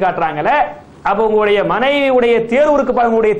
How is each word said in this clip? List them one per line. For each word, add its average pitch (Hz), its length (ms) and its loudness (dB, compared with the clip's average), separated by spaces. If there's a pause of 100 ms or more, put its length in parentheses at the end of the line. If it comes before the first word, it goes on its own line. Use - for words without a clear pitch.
காட்டுறாங்களே. 170 520 -2 (540)
அப்ப 202 180 -2
உங்களுடைய 208 320 2 (120)
மனைவியுடைய 254 640 0 (160)
தேர்வு 294 240 2
இருக்கு 262 180 0
பாருங்க, 240 220 0
உங்களுடைய 214 240 0